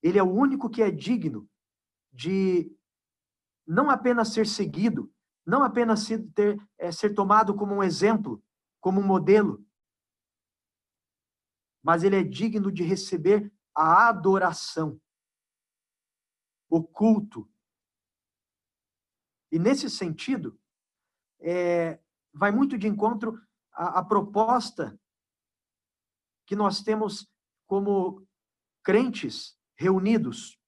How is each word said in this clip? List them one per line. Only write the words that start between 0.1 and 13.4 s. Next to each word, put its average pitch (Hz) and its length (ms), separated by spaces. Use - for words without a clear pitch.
é 196 40
o 185 100
único 269 360
que 240 120
é 208 100
digno 156 580
de 180 640
não 240 240
apenas 247 400
ser 220 160
seguido, 190 680
não 254 180
apenas 226 380
ser, 220 320
ter, 208 240
é, 170 140
ser 208 220
tomado 208 420
como 202 180
um 202 100
exemplo, 180 600
como 190 180
um 196 80
modelo, 190 580
mas 165 220
ele 196 140
é 185 60
digno 208 460
de 175 140
receber 190 720